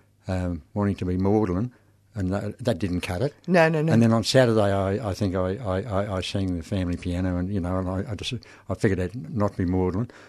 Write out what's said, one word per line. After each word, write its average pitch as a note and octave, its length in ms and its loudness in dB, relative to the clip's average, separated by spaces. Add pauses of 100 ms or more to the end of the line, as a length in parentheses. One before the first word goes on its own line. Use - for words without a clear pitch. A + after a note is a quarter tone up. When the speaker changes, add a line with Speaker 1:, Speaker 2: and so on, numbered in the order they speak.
(260)
Speaker 1:
um, F2+ 360 -4 (120)
wanting G2+ 220 0
to - 80 -6
be F2+ 120 -2
maudlin, G2+ 540 2 (440)
and F#2 180 -2
that, G2+ 260 -6
that A2+ 220 -2
didn't F2+ 220 -2
cut F2+ 200 -4
it. D3+ 120 -2 (120)
Speaker 2:
No, E3+ 220 4
no, D#3+ 140 0
no. D#3+ 100 2
Speaker 1:
And A2+ 100 6
then A2+ 100 6
on A2+ 120 2
Saturday, A2 480 4
I, G2 380 0
I G2 40 -2
think F#2+ 220 -2
I, F#2 200 0
I, F#2+ 260 -2
I, G2 340 -2
I F#2 40 0
sang G2 360 -2
the D#2+ 80 -6
family F2+ 320 -2
piano, F2+ 420 -2
and, F2+ 140 -2
you G2+ 80 -2
know, F#2 180 -2
and F#2 100 -2
I, F#2+ 240 -4
I - 40 -4
just, - 180 -8 (340)
I G2 60 -4
figured G2 260 2
I'd G2+ 360 -6
not G2+ 200 0
be G2 80 0
maudlin, F#2 460 0 (180)